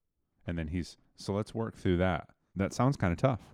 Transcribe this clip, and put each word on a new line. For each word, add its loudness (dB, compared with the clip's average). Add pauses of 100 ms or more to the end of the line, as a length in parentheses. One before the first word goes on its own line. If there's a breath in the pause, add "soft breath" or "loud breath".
(480)
And -2
then -4
he's, -6 (180)
so -6
let's -4
work -4
through 4
that. 0 (260)
That 0
sounds 2
kinda 2
tough. 0 (120)